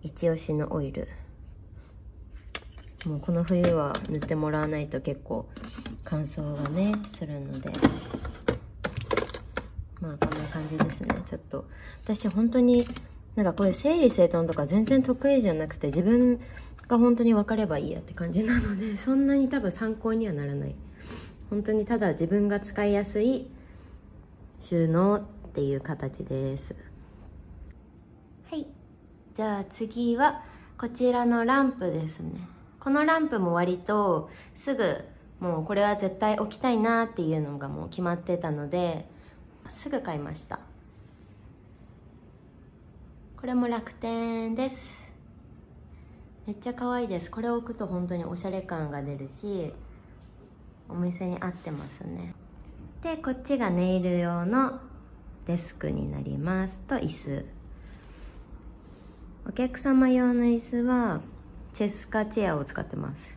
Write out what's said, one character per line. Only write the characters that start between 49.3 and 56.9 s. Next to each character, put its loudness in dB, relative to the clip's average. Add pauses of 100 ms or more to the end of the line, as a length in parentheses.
お -10
店 -2
に -4
合 -4
っ -4
て -10
ま -8
す -16
ね。 -10 (680)
で、 -4
こ -4
っ -4
ち 0
が 0
ネ 4
イ 2
ル 2
用 0
の 2 (640)
デ 0
ス -8
ク -4
に -2
な -6
り -4
ま -2
す。 -10 (100)
と、 -2